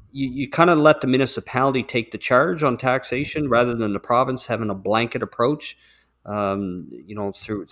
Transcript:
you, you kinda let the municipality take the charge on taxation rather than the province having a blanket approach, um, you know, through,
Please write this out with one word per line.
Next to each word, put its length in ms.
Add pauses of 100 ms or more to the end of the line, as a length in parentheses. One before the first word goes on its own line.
(100)
you, 180
you 200
kinda 260
let 260
the 60
municipality 760
take 260
the 80
charge 460
on 120
taxation 720
rather 260
than 180
the 80
province 460
having 240
a 40
blanket 480
approach, 540 (500)
um, 640
you 240
know, 180
through, 400